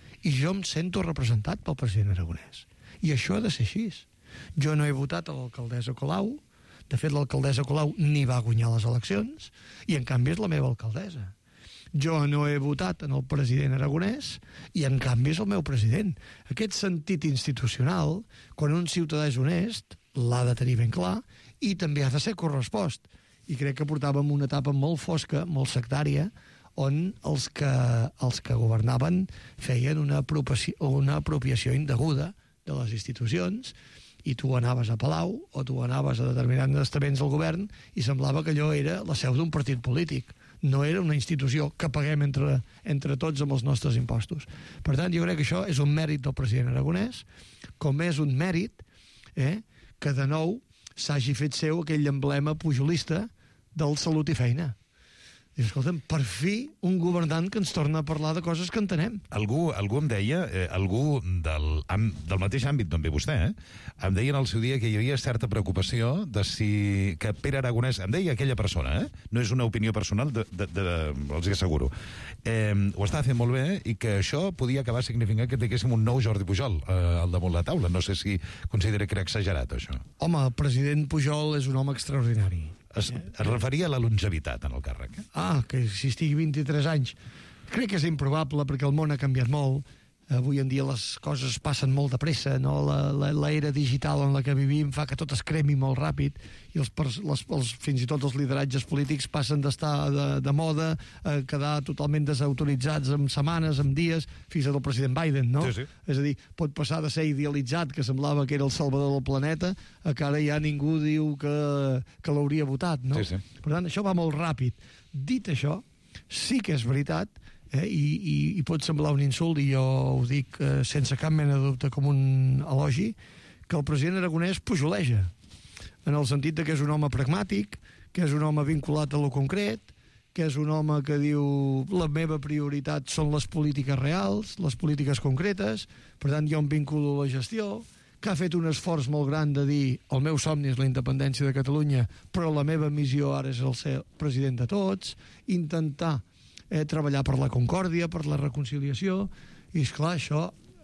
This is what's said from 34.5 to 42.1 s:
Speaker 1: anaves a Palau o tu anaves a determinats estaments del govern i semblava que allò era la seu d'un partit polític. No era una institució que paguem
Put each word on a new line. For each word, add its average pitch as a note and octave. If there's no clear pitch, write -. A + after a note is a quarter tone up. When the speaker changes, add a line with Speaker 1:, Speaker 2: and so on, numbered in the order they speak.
Speaker 1:
anaves A#2+
a A#2
Palau D#3
o C#3
tu B2+
anaves C3
a B2+
determinats C#2
estaments C#3
del D3
govern D#3+
i F3+
semblava C3+
que D#3
allò D3
era D3+
la E3
seu B2+
d'un E3
partit C3+
polític. C#3
No C#3
era D#3+
una D#3+
institució C#3+
que E3
paguem D3